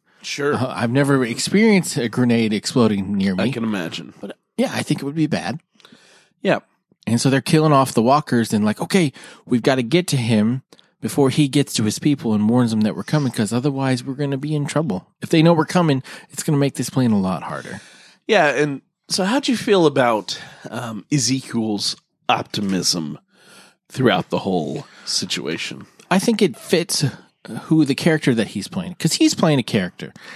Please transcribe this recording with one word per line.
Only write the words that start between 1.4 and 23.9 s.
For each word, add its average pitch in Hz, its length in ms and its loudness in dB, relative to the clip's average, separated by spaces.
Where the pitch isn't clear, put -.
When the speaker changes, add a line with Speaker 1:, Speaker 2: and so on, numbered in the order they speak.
Speaker 2:
a 120 120 -2
grenade 117 440 2
exploding 104 640 0
near 98 200 0
me. 104 80 -2
Speaker 1:
I 113 60 0
can 117 140 -6
imagine. 90 560 -6
Speaker 2:
But, - 160 -14
yeah, 226 180 -2
I 131 80 -4
think - 180 -2
it 139 40 -10
would 143 100 -6
be 156 140 0
bad. 98 320 -4
Speaker 1:
Yeah. 160 160 2
Speaker 2:
And 117 120 2
so 135 100 2
they're 131 100 2
killing 156 320 4
off 131 220 4
the 113 80 4
walkers 123 500 2
and, 107 120 2
like, 107 160 0
"Okay, 170 320 2
we've 120 180 0
gotta 131 220 2
get 170 240 0
to 143 80 0
him 117 460 2
before 135 300 2
he 147 160 2
gets 135 280 0
to 113 100 0
his 107 160 -2
people 135 340 0
and 104 160 2
warns 120 220 2
them 110 80 0
that 107 160 0
we're 101 80 -8
coming, 143 260 0
'cause 107 220 -2
otherwise 131 500 -2
we're 131 120 -8
gonna 139 220 -4
be 151 200 -4
in 143 100 -2
trouble. 165 400 -4
If - 60 -12
they 165 120 4
know 170 120 8
we're 156 140 2
coming, 156 360 2
it's - 120 -12
gonna 147 160 0
make 139 160 0
this - 160 -6
plane 127 220 2
a 104 80 4
lot 92 240 -2
harder." - 360 -10
Speaker 1:
Yeah, 180 220 4
and 139 340 0
so - 160 -2
how'd 247 220 0
you 240 100 2
feel 190 300 2
about, 120 540 0
um, 113 440 -10
Ezekiel's 117 840 -2
optimism 92 920 -2
throughout 110 420 0